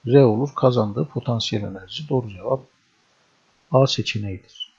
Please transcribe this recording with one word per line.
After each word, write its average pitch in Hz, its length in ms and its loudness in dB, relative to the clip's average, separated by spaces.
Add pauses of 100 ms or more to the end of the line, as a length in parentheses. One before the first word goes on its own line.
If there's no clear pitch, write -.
R 135 180 6
olur 120 320 2
kazandığı 123 500 0
potansiyel 113 580 -4
enerji. 101 460 -12
Doğru 120 200 -2
cevap 113 320 -6 (1080)
A 135 160 4
seçeneğidir. - 800 -8 (100)